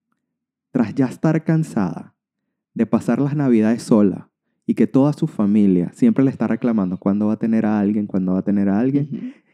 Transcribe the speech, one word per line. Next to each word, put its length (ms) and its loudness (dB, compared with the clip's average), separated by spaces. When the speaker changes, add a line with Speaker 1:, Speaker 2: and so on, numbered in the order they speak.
Speaker 1:
tras 240 -2
ya 120 0
estar 380 0
cansada 720 -2
de 120 -2
pasar 340 -2
las 140 -2
navidades 480 2
sola 480 2
y 80 -2
que 120 2
toda 260 2
su 140 -4
familia 640 2
siempre 320 2
le 60 2
está 160 -6
reclamando 520 -2
cuándo 280 -2
va 80 0
a 40 -8
tener 280 0
a 140 0
alguien, 260 -2
cuándo 280 -2
va 60 0
a 40 -8
tener 240 0
a 100 0
alguien, 340 -2
Speaker 2:
Ujú. 140 -10